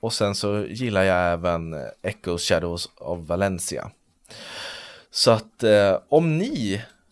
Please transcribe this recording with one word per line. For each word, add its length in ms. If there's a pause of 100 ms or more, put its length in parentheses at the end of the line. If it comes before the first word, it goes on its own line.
Och 120
sen 220
så 340
gillar 340
jag 300
även, 420
eh, 60 (220)
Echo 360
Shadows 580
of 320
Valencia. 600 (1200)
Så 200
att, 320
eh, 360 (100)
om 300
ni 440 (300)